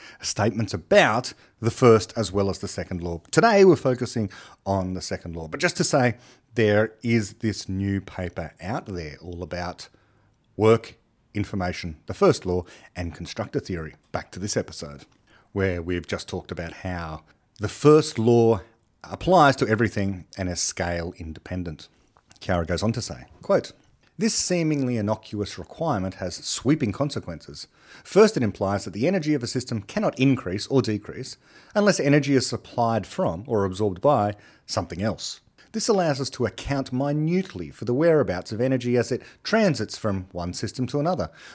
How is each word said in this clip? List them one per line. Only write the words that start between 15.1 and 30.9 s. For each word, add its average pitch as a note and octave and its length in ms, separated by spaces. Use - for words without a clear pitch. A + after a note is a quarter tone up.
where F#2+ 280
we've E2+ 260
just - 200
talked - 240
about E2+ 220
how E2+ 500
the G#2 100
first D3+ 500
law A2+ 420
applies F3 520
to B2+ 120
everything G2+ 580
and F#2 120
is F2 100
scale F2 580
independent. E2+ 720
Chiara F2 260
goes E2+ 180
on A2 80
to A#2+ 100
say, B1+ 240
quote, - 300
this G#3+ 200
seemingly D3+ 640
innocuous G#2 600
requirement F#2+ 580
has F#2 200
sweeping C3+ 560
consequences. F2+ 760
First, G#3+ 340
it C3 60
implies G2+ 420
that F#2+ 80
the A2 140
energy D#3+ 260
of C3+ 80
a A#2 60
system A#2+ 340
cannot G3+ 380
increase A#2+ 480
or C3+ 160
decrease G#2+ 540